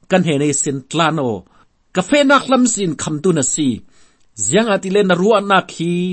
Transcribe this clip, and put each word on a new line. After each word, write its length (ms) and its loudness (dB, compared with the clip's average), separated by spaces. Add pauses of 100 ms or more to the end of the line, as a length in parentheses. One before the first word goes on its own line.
kan 180 2
hene 220 0 (120)
sin 180 -4 (100)
tlano, 420 -2 (640)
ka 80 0
fe 220 2
nak 280 4
lam 120 4 (100)
sin 180 -2 (100)
kham 220 -6
tu 140 2
na 60 0 (100)
si, 160 0 (760)
ziang 280 2
atile 320 0
na 160 2
ruwa 240 4
nak 320 2
hi, 160 -2 (200)